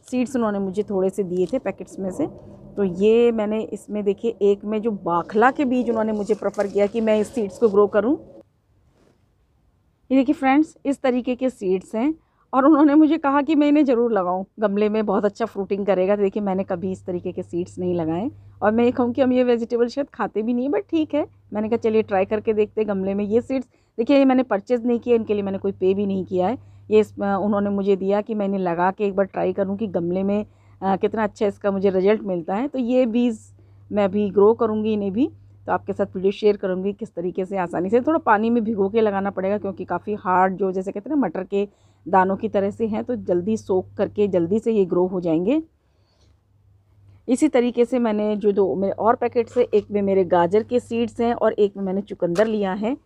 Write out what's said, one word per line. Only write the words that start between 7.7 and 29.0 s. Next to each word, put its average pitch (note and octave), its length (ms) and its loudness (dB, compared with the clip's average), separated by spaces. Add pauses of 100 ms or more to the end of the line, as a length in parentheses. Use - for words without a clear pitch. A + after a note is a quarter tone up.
करूँ। A3 300 0 (1900)
ये C4 80 4
देखिए C#4 180 2
फ्रेंड्स C#4 500 2
इस C#4 160 -2
तरीके B3 340 0
के B3+ 140 -2
सीड्स F#3+ 460 -4
हैं C4+ 180 0 (400)
और C4 120 4
उन्होंने C#4+ 300 6
मुझे D#4 220 6
कहा C#4+ 240 0
कि D#4 140 0
मैं D4 120 4
इन्हें D4 180 4
ज़रूर A#3 260 2
लगाऊँ, F#3 340 0 (140)
गमले G#3 300 0
में G#3+ 160 0
बहुत G3 200 0
अच्छा G#3 200 -2
फ्रूटिंग G3 400 -4
करेगा। F#3+ 300 2
तो G3+ 60 -2
देखिए G3+ 220 0
मैंने F#3+ 200 -2
कभी F#3 280 -4
इस - 140 -10
तरीके F3+ 260 -6
के F3+ 120 -8
सीड्स F3+ 360 -8
नहीं F3+ 160 -2
लगाए E3+ 340 -2 (320)
और G#3 100 2
मैं A#3 140 2
ये B3 60 2
कहूँ B3 220 -2
कि C#4 80 -2
हम B3+ 120 2
ये B3+ 100 2
वेजिटेबल A#3+ 440 0
शायद C#4 220 -6
खाते G3+ 320 -6
भी A#3 120 -2
नहीं A#3+ 120 -2
हैं, C#4+ 60 -2
but G4+ 180 -4
ठीक D#4 260 -2
है, D4+ 100 0 (280)
मैंने G#3+ 160 -4
कहा A#3 100 0
चलिए A3 240 0
ट्राई G3 220 0
करके G#3+ 280 -2
देखते G#3 280 0
हैं G#3 80 0
गमले G3 240 -2
में। G3+ 120 -2
ये A3 160 2
सीड्स C4 260 -4 (300)
देखिए C#4 200 4
ये C#4 80 6
मैंने C4 180 4
परचेज़ A#3 400 -2
नहीं A#3+ 160 0
किया, A#3+ 160 2
इनके A3 180 0
लिए G3+ 100 -2
मैंने G3 140 -4
कोई G3 140 -2
पे F#3+ 220 0
भी G3+ 120 0
नहीं F#3+ 200 -2
किया F3+ 220 0
है। B3 100 -2 (320)
ये G#3+ 100 6
इस, G#3 140 0
अ, G3+ 240 -2
उन्होंने G3+ 320 0
मुझे G3+ 260 2
दिया G3 260 0
कि G#3+ 140 -6
मैं G#3 100 -2
इन्हें G3 160 -2
लगा F3 300 0
के G#3 140 -4